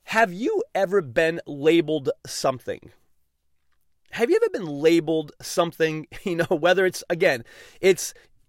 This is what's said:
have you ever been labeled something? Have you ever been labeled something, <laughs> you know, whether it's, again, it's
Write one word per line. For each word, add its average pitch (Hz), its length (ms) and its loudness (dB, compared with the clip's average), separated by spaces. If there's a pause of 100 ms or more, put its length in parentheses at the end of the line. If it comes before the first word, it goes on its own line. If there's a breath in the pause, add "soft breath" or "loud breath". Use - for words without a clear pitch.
have 214 280 0
you 320 300 -2 (100)
ever 190 280 0
been 160 440 0
labeled 151 640 0 (160)
something? - 680 -6 (1200)
Have 233 180 0
you 370 80 4
ever 453 120 2
been 240 160 -6
labeled 160 680 2 (100)
something, 160 760 -2
<laughs> - 80 -14
you 175 140 -4
know, 170 180 0
whether 180 300 4
it's, 185 240 -4
again, 160 340 0 (360 loud breath)
it's - 340 2 (360 soft breath)